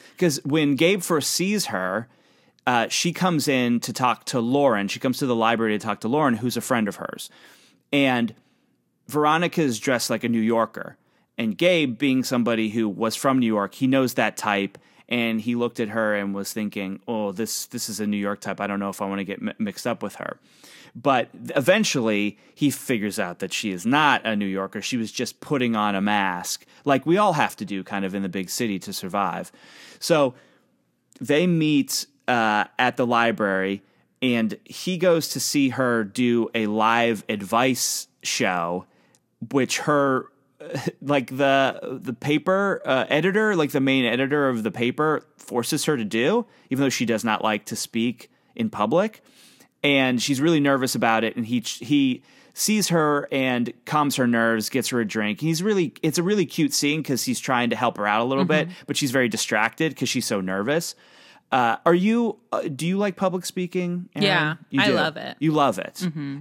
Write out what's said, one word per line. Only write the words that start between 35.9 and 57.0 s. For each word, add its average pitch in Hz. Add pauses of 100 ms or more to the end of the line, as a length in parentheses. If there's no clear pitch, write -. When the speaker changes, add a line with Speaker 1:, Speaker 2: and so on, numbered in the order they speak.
Speaker 1:
do 117
a 110
live 110
advice 113 (160)
show, 90 (640)
which 131
her, 139 (380)
<laughs> -
like, 135
the, 135
the 127
paper, 185
uh, 131
editor, 196
like, 151
the 143
main 135
editor 135
of 117
the 107
paper, 123 (120)
forces -
her 151
to 113
do, 139 (240)
even 131
though 135
she 120
does 110
not 104
like 107
to 113
speak 117 (240)
in 113
public. 151 (600)
And 135
she's 131
really 160
nervous 139
about 113
it. -
And 117
he, 120
he 135 (320)
sees 214
her 151
and 127 (140)
calms 147
her 127
nerves, 113
gets 123
her 127
a 113
drink. 107
He's 160
really, 190
it's 160
a 175
really 196
cute 147
scene 147